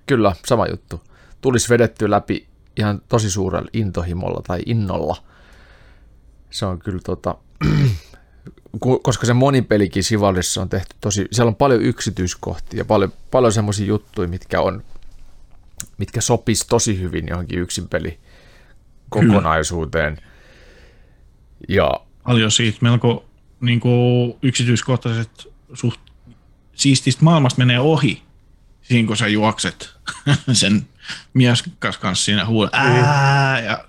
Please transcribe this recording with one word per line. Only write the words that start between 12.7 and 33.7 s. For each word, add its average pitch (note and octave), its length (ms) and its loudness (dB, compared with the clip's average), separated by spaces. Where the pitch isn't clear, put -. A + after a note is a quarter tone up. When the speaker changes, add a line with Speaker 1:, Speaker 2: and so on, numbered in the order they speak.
Speaker 1:
paljon, G2+ 280 2
paljon B2 220 4
semmosia G#2 320 -2
juttuja, G2+ 420 -4
mitkä F2 340 -4
on, F#2+ 220 -2
mitkä G#2+ 240 -6
sopis A2+ 460 -2
tosi A2 320 0
hyvin E2 280 -6
johonkin F2 320 -6
yksin F2 280 -8
peli E2+ 320 -6
Speaker 2:
Kyllä. A#2 200 4
Speaker 1:
kokonaisuuteen. D#2+ 840 0
Ja F2+ 200 4
Speaker 2:
Paljon A2+ 280 2
siitä A2+ 300 0
melko A#2+ 440 2
niinku B2 840 2
yksityiskohtaiset A#2+ 1040 -2
suht B2 260 -4
siististä C3+ 500 2
maailmasta D#3 360 4
menee B2 200 4
ohi, C#3+ 420 2
siinä A#2 260 2
kun G#2+ 100 -2
sä A2 100 0
juokset G#2+ 640 -2
<laughs> - 340 0
sen G2 340 2
mieskas A#2+ 640 0
kanssa F#2 280 -4
siinä G#2 200 0
huulet, G#2+ 280 0
Speaker 3:
Niin. B2+ 320 4
Speaker 2:
ää, C#3 540 2
ja G#2+ 140 -6